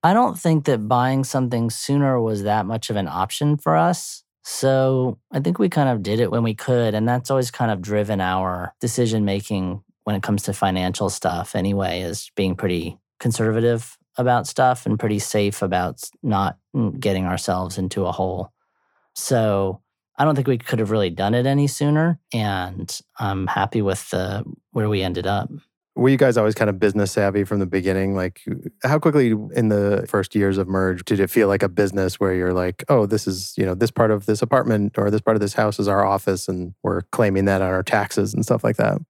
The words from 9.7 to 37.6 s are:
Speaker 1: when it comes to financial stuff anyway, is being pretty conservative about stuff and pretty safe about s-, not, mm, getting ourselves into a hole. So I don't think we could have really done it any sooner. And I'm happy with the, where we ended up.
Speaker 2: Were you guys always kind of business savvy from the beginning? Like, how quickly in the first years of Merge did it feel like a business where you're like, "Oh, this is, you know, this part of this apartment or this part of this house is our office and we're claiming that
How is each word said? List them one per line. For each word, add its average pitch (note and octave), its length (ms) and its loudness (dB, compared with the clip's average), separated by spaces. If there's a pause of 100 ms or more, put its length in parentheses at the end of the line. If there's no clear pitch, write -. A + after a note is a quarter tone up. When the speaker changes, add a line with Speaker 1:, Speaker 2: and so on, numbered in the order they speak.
Speaker 1:
when G#2 120 -2
it F#2+ 60 -4
comes G2+ 220 -2
to G2 100 -2
financial F#2 560 0
stuff F2 440 -4
anyway, F#2 460 -2
is F2+ 340 -8
being F#2 220 0
pretty F2 420 -2 (220)
conservative A2+ 800 0 (200)
about B2 280 2
stuff B2+ 380 0
and A2 140 0
pretty G#2+ 200 0
safe G#2 440 -2
about F2+ 320 -2
s-, - 160 -16 (120)
not, G#2 360 -2 (180)
mm, A2+ 240 -2
getting F#2+ 240 0
ourselves F2+ 540 -2
into F#2 260 -4
a F2+ 80 -4
hole. F#2 400 -4 (640)
So G2+ 680 0 (380)
I C#3 60 2
don't D3+ 100 2
think C#3 140 0
we B2+ 100 2
could A#2 220 -2
have G#2 100 0
really G#2+ 200 2
done F#2+ 240 -2
it B2 120 2
any C#3+ 200 2
sooner. D3+ 520 0 (140)
And F#2+ 640 -4 (240)
I'm G2 280 -2
happy G2 340 -2
with G2 300 -2
the, F#2+ 340 -4 (280)
where G#2+ 160 0
we G2+ 140 0
ended F2+ 240 -4
up. G2 220 -2 (460)
Speaker 2:
Were B2 140 4
you C3+ 80 6
guys B2+ 220 4
always G#2+ 160 2
kind G#2+ 160 0
of F#2+ 100 -4
business G2+ 320 2
savvy G2+ 320 2
from G2+ 140 -2
the F#2+ 80 0
beginning? F#2+ 480 0
Like, F#2 260 -4 (420)
how C#3+ 160 2
quickly C#3+ 320 4
in A2 380 0
the G2+ 400 2
first G2 260 -2
years G2 220 2
of G2 100 0
Merge F#2 380 0
did G2+ 160 0
it F#2+ 100 2
feel A2 180 4
like G2 140 2
a G2 60 0
business F#2+ 500 0
where F#2+ 140 2
you're F2+ 220 0
like, F2+ 340 -2
"Oh, B2 160 4
this G#2 220 -2
is, F#2 320 -6
you G2 80 2
know, F#2 80 0
this A2+ 160 0
part A2+ 200 2
of G#2 140 0
this G#2+ 160 0
apartment A2+ 560 0
or G#2 140 2
this G#2+ 100 0
part A2 160 2
of G#2 60 2
this G2+ 100 -2
house G#2 260 0
is G2+ 100 0
our G2+ 140 4
office G2 460 0
and F2+ 240 -6 (100)
we're F#2 200 -2 (100)
claiming G2 320 2
that G2 160 2